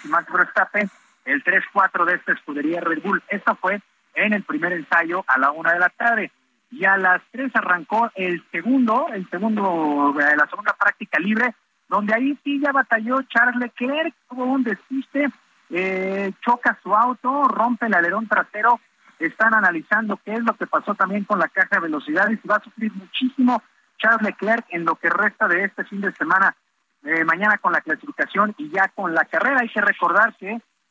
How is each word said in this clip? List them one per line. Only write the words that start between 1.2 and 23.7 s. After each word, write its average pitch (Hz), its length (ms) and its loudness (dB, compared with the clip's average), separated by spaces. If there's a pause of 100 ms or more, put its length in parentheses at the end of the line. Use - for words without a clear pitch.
el 139 180 -2
tres 185 300 0
cuatro 190 320 2
de 175 100 0
esta 170 200 -2
escudería 151 480 -4
Red 165 200 -2
Bull. - 260 0
Esto 202 280 -2
fue 196 240 -2 (340)
en 208 180 0
el 202 120 -2
primer 170 300 -4
ensayo 170 520 -2
a 131 140 2
la 139 100 4
una 165 220 -2
de 175 80 0
la 180 80 2
tarde. 226 420 -2 (420)
Y 240 120 -8
a 196 120 6
las 185 240 2 (120)
tres 254 240 -6
arrancó 202 580 0
el 180 380 -4
segundo, 226 600 2
el 190 160 -8
segundo, 170 920 0
eh, 147 160 4
la 151 120 4
segunda - 260 -4
práctica 202 440 -2
libre, 220 340 0 (360)
donde 208 260 0
ahí 269 300 0
sí 285 180 -2
ya 285 80 0
batalló 254 520 0
Charles 247 340 0
Leclerc, 262 580 -4 (140)
tuvo 254 160 -8
un 262 180 0
despiste, 262 640 -4 (420)
eh, 190 600 -4 (120)
choca 240 380 0
su 190 120 0
auto, 254 540 2
rompe 240 380 0
el 208 80 0
alerón 185 340 0
trasero, 214 520 2 (380)
están 226 360 0
analizando 202 720 0
qué 208 100 -6
es 233 100 -4
lo 226 120 0
que - 120 -6
pasó 185 260 -2
también 196 300 -2
con 196 160 0
la 160 80 0
caja 190 280 0
de 185 40 2
velocidades 165 600 0
y - 60 -16
va 208 80 2
a 208 60 -2
sufrir 220 320 -6
muchísimo 247 640 0 (380)